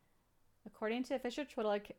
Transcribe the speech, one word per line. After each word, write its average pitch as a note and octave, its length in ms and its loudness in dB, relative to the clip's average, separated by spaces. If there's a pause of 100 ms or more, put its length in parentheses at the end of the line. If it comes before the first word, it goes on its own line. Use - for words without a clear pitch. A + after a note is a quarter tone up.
(640)
According A3 420 0
to C#4 100 0
official B3+ 360 -2
Twitter, G#3 300 2 (160)